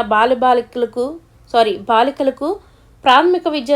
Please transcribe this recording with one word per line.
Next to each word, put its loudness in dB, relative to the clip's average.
బాల 2
బాలికలకు, -2
సారీ, 0
బాలికలకు -2
ప్రాథమిక 4
విద్య -2